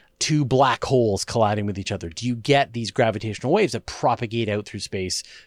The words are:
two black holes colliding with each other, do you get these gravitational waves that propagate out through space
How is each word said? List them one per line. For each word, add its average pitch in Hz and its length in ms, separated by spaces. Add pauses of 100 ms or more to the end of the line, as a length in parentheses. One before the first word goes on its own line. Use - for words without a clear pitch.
(200)
two 151 240
black 127 400
holes 117 400
colliding 107 420
with 98 140
each 101 140
other, 90 160
do 113 180
you 123 80
get 139 380
these 117 180
gravitational 110 600
waves 196 180
that 113 140
propagate 117 640
out 104 160
through 101 160
space 92 420 (240)